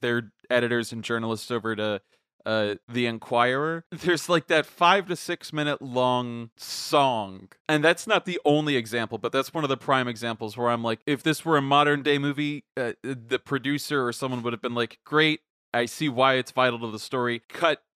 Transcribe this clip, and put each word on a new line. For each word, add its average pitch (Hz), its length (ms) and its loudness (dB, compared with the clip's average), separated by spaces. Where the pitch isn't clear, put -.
their 120 300 -2
editors 120 420 2
and 113 120 -8
journalists 113 480 -4
over 110 240 -2
to, 104 260 -2
uh, 107 300 0
the 120 180 -2
Enquirer. 127 840 0
There's, 165 360 -2
like, 170 200 2
that 156 180 2
five 175 440 2
to 220 60 -4
six - 380 -8
minute 147 280 -2
long 123 760 0
song. 110 920 0
And 151 160 2
that's 165 240 2
not 202 180 2
the 175 200 -6
only 147 300 4
example, 117 420 -2
but 110 140 -4
that's 135 220 0
one 160 100 -2
of 139 60 0
the 135 80 0
prime 131 300 2
examples 113 500 -6
where 120 120 2
I'm 117 140 0
like, 113 220 -2
if 143 160 0
this 156 240 -2
were 160 120 4
a 143 40 4
modern 143 400 4
day 143 160 4
movie, 143 460 -2
uh, 120 160 -2
the 123 360 -4
producer 139 680 -2
or 120 80 -2
someone 127 300 -6
would 117 100 -2
have 110 80 -8
been 120 120 -4
like, 120 320 -2
"Great, 156 360 2
I 120 120 2
see 147 240 -2
why 131 260 4
it's 127 160 -2
vital 127 280 0
to 117 120 -6
the 107 80 -8
story. 120 500 -4
Cut, - 340 0